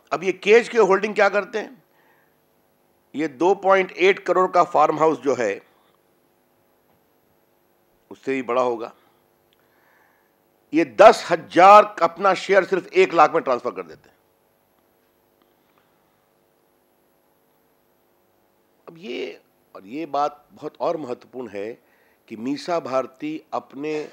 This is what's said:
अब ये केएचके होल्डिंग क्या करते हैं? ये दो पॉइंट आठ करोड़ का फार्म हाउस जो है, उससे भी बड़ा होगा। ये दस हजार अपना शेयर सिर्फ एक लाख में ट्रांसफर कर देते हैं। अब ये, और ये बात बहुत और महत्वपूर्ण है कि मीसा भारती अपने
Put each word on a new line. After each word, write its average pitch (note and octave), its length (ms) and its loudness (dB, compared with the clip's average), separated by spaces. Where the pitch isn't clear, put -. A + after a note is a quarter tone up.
अब D3+ 120 -6
ये F#3+ 80 -2
केएचके G#3+ 460 0
होल्डिंग G3 380 0
क्या G3+ 140 2
करते G3+ 300 -6
हैं? - 240 -14
ये D3+ 120 -4
दो E3 280 0
पॉइंट F#3+ 360 0
आठ F#3 280 0
करोड़ F#3 320 0
का F3 120 2
फार्म D3+ 360 0
हाउस D#3 200 0
जो B2+ 160 -2
है, G#2+ 260 -4
उससे C3 200 -10
भी C3+ 100 -4
बड़ा A#2+ 200 -2
होगा। A#2+ 320 -6
ये D#3 120 2
दस F#3 460 6
हजार F#3 720 6
अपना F3 320 0
शेयर F#3 300 0
सिर्फ E3+ 240 -6
एक F3 260 2
लाख D3+ 200 4
में D#3 100 -2
ट्रांसफर B2 280 -4
कर F#2 120 -12
देते D2+ 260 -20
हैं। - 80 -20
अब E3+ 100 -20
ये, A3 440 -12
और F#2+ 100 -20
ये C#3+ 200 -12
बात C#3+ 460 -6
बहुत C#3+ 260 -16
और E3 200 -4
महत्वपूर्ण B2 520 -12
है G#2 320 -12
कि A2+ 80 -16
मीसा C#3 440 -6
भारती C3+ 640 -8
अपने D3 480 -8